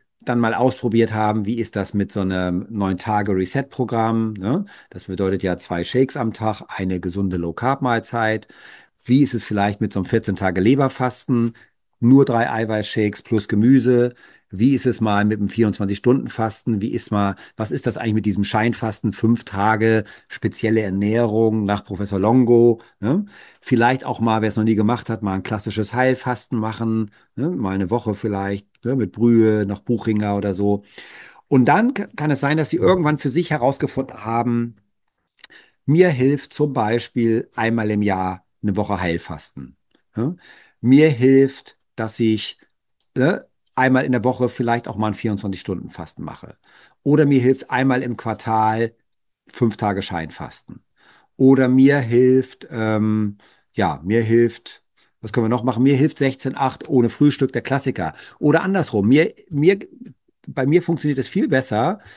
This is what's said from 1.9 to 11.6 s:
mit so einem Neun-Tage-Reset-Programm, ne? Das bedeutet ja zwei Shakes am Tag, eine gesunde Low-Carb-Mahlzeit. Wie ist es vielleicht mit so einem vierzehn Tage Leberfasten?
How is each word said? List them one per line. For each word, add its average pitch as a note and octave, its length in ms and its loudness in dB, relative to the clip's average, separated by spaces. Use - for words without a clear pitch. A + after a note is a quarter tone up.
mit G2+ 180 -2
so - 80 -6
einem F#2 500 -2
Neun-Tage-Reset-Programm, G#2+ 1600 -2
ne? A2+ 320 -4
Das - 160 -18
bedeutet F#2+ 360 -2
ja F2+ 160 -2
zwei E2+ 260 -6
Shakes C3 340 -2
am A2+ 160 -4
Tag, A2 340 -4
eine F#2 320 -4
gesunde F#2 380 -4
Low-Carb-Mahlzeit. A2+ 1080 -2
Wie C3 180 4
ist B2+ 100 -2
es A2+ 120 -6
vielleicht G#2 340 -2
mit G#2 140 -2
so G2+ 60 -2
einem F#2 60 -2
vierzehn - 300 -2
Tage F#2+ 240 -2
Leberfasten? B2 920 0